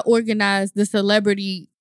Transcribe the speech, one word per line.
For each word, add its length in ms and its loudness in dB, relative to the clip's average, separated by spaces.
organized 680 0
the 100 0
celebrity 840 0